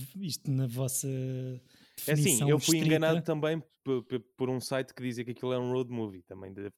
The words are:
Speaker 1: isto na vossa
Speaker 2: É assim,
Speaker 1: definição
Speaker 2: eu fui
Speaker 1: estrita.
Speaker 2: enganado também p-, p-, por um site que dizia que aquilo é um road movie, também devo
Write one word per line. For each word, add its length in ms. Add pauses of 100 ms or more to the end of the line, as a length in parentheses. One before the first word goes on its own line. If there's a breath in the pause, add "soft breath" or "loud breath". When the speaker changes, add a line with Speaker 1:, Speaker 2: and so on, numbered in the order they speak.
(200)
Speaker 1:
isto 320
na 160
vossa 400
Speaker 2:
É 1040
assim, 120
Speaker 1:
definição 260
Speaker 2:
eu 100
fui 160
Speaker 1:
estrita. 120 (100)
Speaker 2:
enganado 240
também 400 (240)
p-, 200
p-, 140 (160)
por 140
um 100
site 340
que 80
dizia 220
que 80
aquilo 220
é 40
um 140
road 180
movie, 340
também 300
devo 240